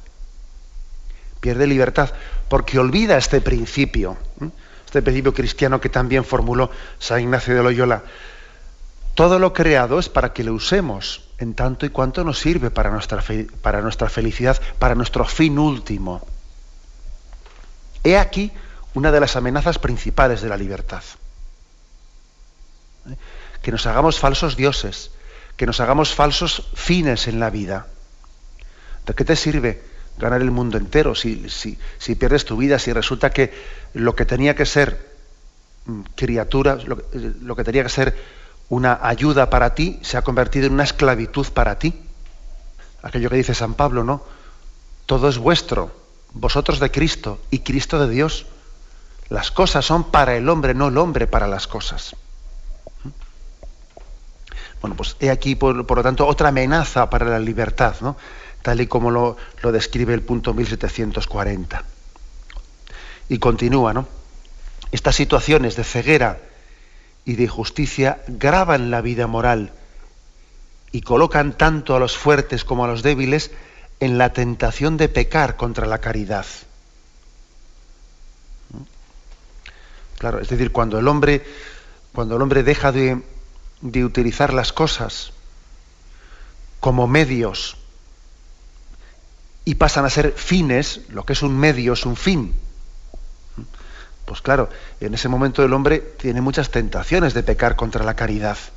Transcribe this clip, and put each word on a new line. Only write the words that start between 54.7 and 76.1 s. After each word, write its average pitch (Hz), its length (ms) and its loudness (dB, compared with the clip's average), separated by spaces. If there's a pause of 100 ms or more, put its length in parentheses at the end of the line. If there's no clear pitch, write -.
Bueno, 101 160 -8
pues - 220 -8
he 135 120 2
aquí, 131 260 0
por, 123 300 0
por 123 120 2
lo 117 60 2
tanto, 131 220 2
otra 147 240 4
amenaza 135 600 2
para 120 160 2
la 113 140 0
libertad, 113 600 0
¿no? 139 160 -4 (460)
Tal 117 180 0
y 123 60 2
como 120 240 0
lo, 120 260 2 (240)
lo 117 120 2
describe 113 420 0
el 110 80 -2
punto 117 320 -2
mil 117 120 0
setecientos 107 600 -4
cuarenta. 98 580 -4 (1400)
Y 127 100 -2
continúa, 120 540 2
¿no? 135 160 -4 (840)
Estas - 260 0
situaciones 143 600 4
de 113 80 -4
ceguera 123 540 2 (880)
y 120 80 -2
de 113 80 0
injusticia 131 840 -2
gravan 143 640 2
la 117 120 0
vida 120 240 -2
moral 113 460 0 (1200)
y 120 100 -6
colocan 147 560 4
tanto 156 360 2
a 127 40 4
los 127 180 0
fuertes 139 480 2
como 123 220 0
a - 20 -2
los 117 140 -4
débiles 135 480 0 (500)
en 123 160 2
la 123 160 4
tentación 127 640 0
de 151 140 2
pecar 127 460 0
contra 117 300 -4
la 110 120 -2
caridad. 104 480 -4 (3750)